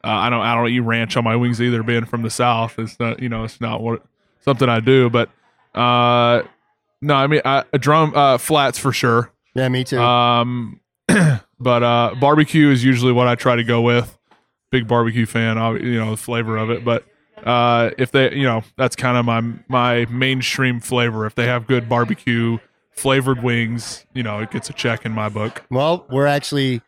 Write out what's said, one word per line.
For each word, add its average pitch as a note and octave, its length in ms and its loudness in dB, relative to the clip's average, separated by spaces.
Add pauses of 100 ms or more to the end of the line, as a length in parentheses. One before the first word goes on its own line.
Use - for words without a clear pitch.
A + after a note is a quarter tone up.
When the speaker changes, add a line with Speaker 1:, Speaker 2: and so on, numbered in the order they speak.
Speaker 1:
uh, A2 60 -6
I G#2+ 200 0
don't, A#2 120 -2
I A#2 140 -2
don't A#2+ 140 0
eat B2 120 0
ranch A2+ 360 -2
on A#2+ 60 0
my A2+ 120 0
wings A#2+ 260 0
either, A#2+ 220 0
being A#2 220 -2
from A#2 160 -6
the A2 80 -4
South. A#2 500 -2
It's A2+ 200 -10
not, A#2 220 -4
you B2 80 -6
know, A2+ 140 -6
it's - 160 -12
not A2+ 220 -6
what, A#2 240 -6 (360)
something B2+ 280 0
I A2+ 100 2
do, B2+ 300 4
but, A#2 200 0 (460)
uh, A#2+ 680 4 (580)
no, D3 140 0
I C3+ 120 2
mean, D3+ 160 2
I, C3+ 200 0 (100)
a D3 40 0
drum, D3 380 2
uh, C#3 220 4
flats C#3 420 0
for C3+ 140 -2
sure. A#2 380 0 (220)
Speaker 2:
Yeah, C3 160 0
me B2+ 140 -2
too. B2+ 160 -4
Speaker 1:
Um, A#2+ 800 0 (140)
<clears throat> - 140 -12 (520)
but, B2 240 2
uh, A#2+ 360 2
barbecue D3 500 4
is B2 140 2
usually B2+ 280 2
what B2 160 4
I A#2+ 80 2
try B2 200 0
to A#2 80 -2
go A#2 180 0
with. A#2+ 360 0 (540)
Big A#2+ 160 0
barbecue A#2 380 0
fan, A2+ 320 -2
ob-, A2+ 240 -2
you A#2+ 180 -2
know, A2 120 -4
the G#2+ 60 -6
flavor A2+ 400 -4
of A2 120 -4
it. A#2 160 -4
But, A#2 200 0 (380)
uh, A#2+ 540 2
if B2+ 140 -2
they, C3 220 2
you C#3 100 -2
know, A2+ 200 0 (140)
that's C3 180 -2
kinda B2 280 0
my, A#2 180 0 (260)
my A#2+ 380 0
mainstream B2+ 720 -2
flavor. A#2 460 -2
If G#2+ 100 -8
they A#2+ 120 0
have A#2+ 200 -4
good A#2+ 220 0
barbecue A#2 680 -2 (340)
flavored C3+ 520 0
wings, A#2+ 680 -4
you B2+ 100 -6
know, G#2 160 -6
it A2 120 -8
gets - 180 -10
a - 40 -14
check A#2 320 -4
in A2+ 60 -6
my A2 180 -4
book. G#2+ 400 -8
Speaker 2:
Well, D#3 400 -2
we're C3+ 160 0
actually C#3 640 -2